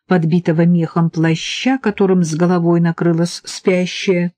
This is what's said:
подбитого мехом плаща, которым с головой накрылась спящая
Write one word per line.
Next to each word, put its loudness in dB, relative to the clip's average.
подбитого 2
мехом 2
плаща, -2
которым 0
с -2
головой 2
накрылась -2
спящая -2